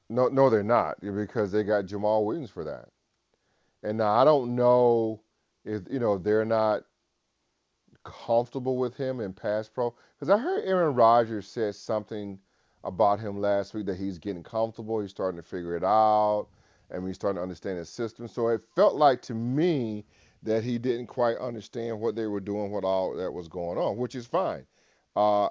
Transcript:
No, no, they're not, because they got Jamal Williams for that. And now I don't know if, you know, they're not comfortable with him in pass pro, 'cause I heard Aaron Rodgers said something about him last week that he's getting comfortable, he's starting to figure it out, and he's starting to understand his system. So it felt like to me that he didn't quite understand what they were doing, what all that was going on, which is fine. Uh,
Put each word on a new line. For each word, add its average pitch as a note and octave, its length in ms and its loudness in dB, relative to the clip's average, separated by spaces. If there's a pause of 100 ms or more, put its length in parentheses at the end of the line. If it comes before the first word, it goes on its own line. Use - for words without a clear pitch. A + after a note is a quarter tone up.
No, A#2+ 200 2
no, C3+ 200 6
they're A2 140 4
not, G#2 400 0
because G2+ 500 -4
they G#2 120 0
got G#2 200 2
Jamal G#2+ 400 0
Williams B2 260 -4
for E2 140 -10
that. C2 240 -12 (960)
And G#2+ 160 -4
now G#2+ 160 2
I B2 100 6
don't C3 320 4
know A#2+ 640 4 (460)
if, G#2+ 240 -6
you C3+ 100 -4
know, G#2+ 160 2
they're G#2+ 300 2
not A2 380 0 (1200)
comfortable B2 720 -2
with B2 200 -2
him C3 240 -6
in G2 120 -6
pass G#2+ 360 -4
pro, A#2+ 260 -4 (240)
'cause D3 120 -2
I G3+ 80 6
heard E4+ 260 -4
Aaron F3+ 300 0
Rodgers A#2 520 6
said G#2+ 280 -4
something G#2 640 -6 (460)
about G2+ 360 2
him G2+ 200 -6
last G2+ 340 0
week G#2 120 -6
that F#2+ 100 -4
he's F#2+ 220 -6
getting F#2 240 -8
comfortable, A2 580 -4
he's G2+ 100 -8
starting F#2 300 -4
to E2+ 60 -16
figure F2 300 -6
it E2+ 80 -2
out, G#2+ 640 4 (440)
and F2+ 160 -8
he's F#2+ 100 -6
starting G2 200 -2
to F2 60 -6
understand F#2 360 -8
his E2 100 -10
system. A#2 400 -8
So A#2 200 -4
it A2+ 120 0 (160)
felt G3 180 4
like C#3 280 4
to A#2+ 120 -8
me B2 720 -2 (400)
that A2 180 0
he A#2+ 160 -2
didn't A#2+ 300 -4
quite A#2 300 0
understand A#2 640 -8
what A2 140 -2
they A2 140 -2
were G#2 100 -2
doing, G2+ 320 -4
what G2+ 140 -4
all F#2+ 320 0
that F2 160 -4
was E2+ 160 -10
going F2 280 -6
on, B2+ 200 -2
which B2 180 -6
is A#2+ 120 -10
fine. C3 380 -2 (520)
Uh, G#2 340 4